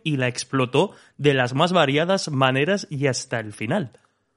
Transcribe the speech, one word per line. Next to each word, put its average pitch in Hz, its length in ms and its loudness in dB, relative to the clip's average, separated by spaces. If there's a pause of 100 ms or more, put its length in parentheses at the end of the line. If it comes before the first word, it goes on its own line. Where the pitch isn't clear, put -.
y 151 140 -2
la 127 100 0
explotó 135 640 0 (260)
de 143 160 2
las 123 200 0
más 165 180 2
variadas 170 580 0
maneras 139 600 0
y 139 180 -2
hasta 123 320 -4
el 107 140 -10
final. 135 400 -6 (440)